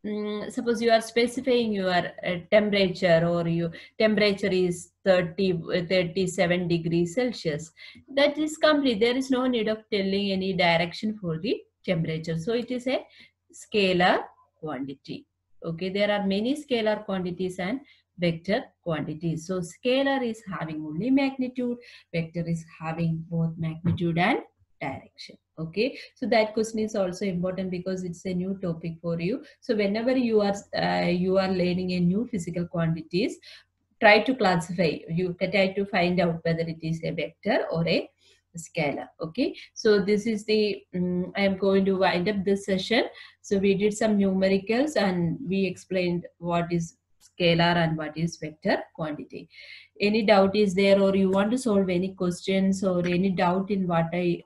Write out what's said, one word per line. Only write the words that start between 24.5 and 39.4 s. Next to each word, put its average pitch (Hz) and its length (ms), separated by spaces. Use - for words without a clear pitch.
direction. - 560
Okay, 175 400
so - 100
that 214 200
question 220 240
is 214 180
also 190 300
important 185 440
because 185 340
it's 175 200
a 190 80
new 185 300
topic 165 400
for 170 180
you. 185 240
So 233 160
whenever 214 400
you 226 240
are, 202 160
uh, 175 340
you 185 120
are 190 120
learning 180 420
a 180 100
new 190 320
physical 175 340
quantities, 165 720
try 214 200
to 254 140
classify, 180 580
you 180 280
try 190 360
to 202 100
find 180 360
out 170 220
whether 165 320
it 165 80
is 160 220
a 160 60
vector 170 600
or 165 160
a 208 220
scalar. 151 480
Okay, 240 340